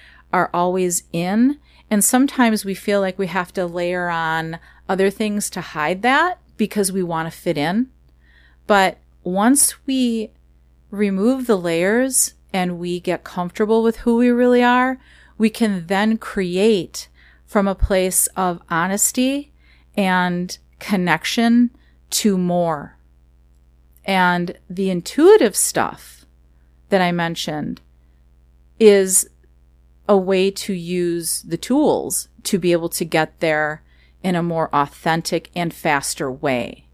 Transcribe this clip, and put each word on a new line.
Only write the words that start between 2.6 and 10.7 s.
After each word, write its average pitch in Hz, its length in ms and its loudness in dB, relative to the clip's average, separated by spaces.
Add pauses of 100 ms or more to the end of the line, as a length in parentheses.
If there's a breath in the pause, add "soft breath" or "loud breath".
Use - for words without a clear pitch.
we 196 100 -6
feel 202 260 -2
like 190 180 -4
we 190 100 -4
have 180 260 -6
to 185 120 -4
layer 175 440 -4
on 165 480 -4 (280 soft breath)
other 185 220 2
things 208 420 -4
to 180 120 -10
hide 165 400 -4
that 311 380 0 (180)
because 202 340 -2
we 185 100 -2
want 165 300 -4
to - 60 -18
fit 170 180 -2
in. 180 320 -2 (800 soft breath)
But 190 320 4 (260)
once 208 640 2
we 247 440 -2 (640)